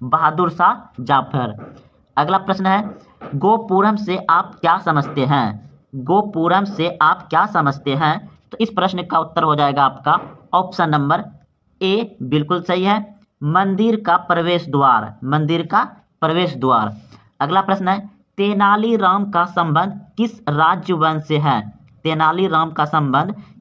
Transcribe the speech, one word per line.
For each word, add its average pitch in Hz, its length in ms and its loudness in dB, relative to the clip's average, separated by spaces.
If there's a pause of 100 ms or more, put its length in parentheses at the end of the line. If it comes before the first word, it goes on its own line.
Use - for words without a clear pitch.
बहादुर 156 480 0
शाह 180 520 -2
जाफर। 127 720 -2 (420)
अगला 170 220 2
प्रश्न 190 280 -4
है, 196 320 0 (360)
गोपुरम 202 640 2
से 185 340 -6
आप 180 300 0
क्या 175 180 2
समझते 147 460 -2
हैं? 120 460 -2 (240)
गोपुरम 175 720 0
से 175 380 -4
आप 170 260 2
क्या 170 180 2
समझते 143 480 -2
हैं? 160 360 -2 (220)
तो - 80 -10
इस 226 100 0
प्रश्न 185 320 -2
का 175 160 -2
उत्तर 165 240 -2
हो 151 120 2
जाएगा 143 300 2
आपका 147 360 0 (320)
ऑप्शन 180 380 0
नंबर 151 340 0 (580)
ए 208 400 -2
बिल्कुल 151 400 -2
सही 185 220 0
है, 208 360 -2 (220)
मंदिर 196 640 2
का 175 100 4
प्रवेश 175 520 0
द्वार, 127 560 2
मंदिर 156 420 0
का 202 300 -2 (240)
प्रवेश 165 360 0
द्वार। 117 400 0 (440)
अगला 165 200 0
प्रश्न 190 280 0
है, 202 220 -4 (260)
तेनालीराम 202 920 2
का 175 140 0
संबंध 180 560 -2 (160)
किस 226 320 -4
राजवंश 156 760 0
से 151 140 0
है? 120 460 -2 (200)
तेनालीराम 160 680 0
का 151 140 -2
संबंध 147 580 0 (180)